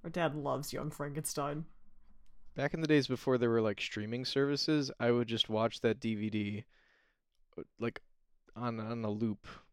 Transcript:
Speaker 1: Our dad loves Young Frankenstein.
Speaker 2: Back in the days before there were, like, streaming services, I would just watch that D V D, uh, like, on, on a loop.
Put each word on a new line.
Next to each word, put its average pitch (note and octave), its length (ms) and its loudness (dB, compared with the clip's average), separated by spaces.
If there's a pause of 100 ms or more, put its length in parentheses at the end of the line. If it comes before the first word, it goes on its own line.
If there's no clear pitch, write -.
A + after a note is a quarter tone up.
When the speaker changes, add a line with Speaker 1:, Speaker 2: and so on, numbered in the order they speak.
Speaker 1:
Our F3 40 -8
dad D#3+ 260 0
loves C#3 360 -2
Young D3 180 -4
Frankenstein. D3 760 -4 (880)
Speaker 2:
Back C#3 180 0
in E3 60 -4
the D#3+ 80 0
days D3 200 8
before B2+ 300 2
there A#2+ 120 4
were, A#2 120 6
like, G#2 200 0
streaming A2 420 -4
services, C#3 640 2 (120)
I A#2+ 100 4
would A#2+ 160 4
just A2+ 220 -4
watch G#2+ 320 0
that A2 180 2
D A2+ 160 0
V G#2+ 140 -2
D, G#2 340 -2 (960)
uh, - 60 -10 (160)
like, A#2 220 -4 (540)
on, A#2 240 -4
on A2+ 240 -4
a G#2+ 60 0
loop. G#2+ 380 0 (240)